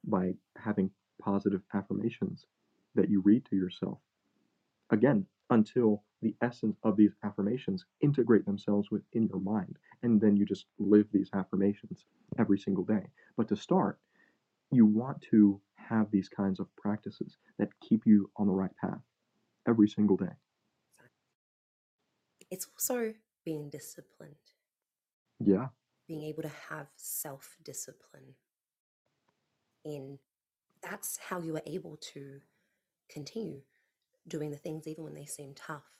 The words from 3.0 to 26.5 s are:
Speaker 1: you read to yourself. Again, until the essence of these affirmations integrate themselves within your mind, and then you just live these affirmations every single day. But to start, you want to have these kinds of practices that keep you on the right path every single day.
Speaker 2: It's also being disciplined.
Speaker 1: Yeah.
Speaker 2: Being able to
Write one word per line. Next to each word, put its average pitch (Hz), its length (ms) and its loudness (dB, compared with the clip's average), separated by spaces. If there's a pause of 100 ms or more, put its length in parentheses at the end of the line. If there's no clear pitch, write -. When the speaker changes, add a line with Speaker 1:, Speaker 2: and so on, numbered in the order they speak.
Speaker 1:
you 101 100 2
read 104 260 4
to 101 100 -4
yourself. 92 420 -4 (920)
Again, 107 360 2 (240)
until 110 520 2 (200)
the 107 180 -2
essence 117 420 -4
of 104 140 0
these 104 260 6
affirmations 107 640 -4 (160)
integrate 120 460 6
themselves 101 440 -2
within 110 380 -2
your 92 120 -4
mind, 98 380 -4 (240)
and 117 180 4
then 104 160 6
you 101 100 2
just - 200 -6 (120)
live 104 340 6
these 95 220 2
affirmations 98 720 -4 (320)
every 107 200 2
single 95 260 -2
day. 107 260 -4 (260)
But 113 120 -2
to 104 80 -2
start, 156 440 -2 (720)
you 120 160 8
want 120 340 0 (100)
to 101 300 6 (140)
have 107 360 -2
these 98 180 0
kinds 95 300 -4
of 95 180 -10
practices - 600 -8 (220)
that - 220 -4
keep - 260 0
you 104 300 6
on 104 100 -2
the 98 80 2
right 95 220 -2
path 95 240 -6 (680)
every 110 200 6
single 101 280 2
day. 90 160 -4 (2250)
Speaker 2:
It's 185 160 -12
also 233 480 -6 (300)
being 147 260 -8
disciplined. - 640 -20 (1040)
Speaker 1:
Yeah. 101 300 2 (400)
Speaker 2:
Being 156 140 -10
able 151 200 -10
to 151 100 -10 (180)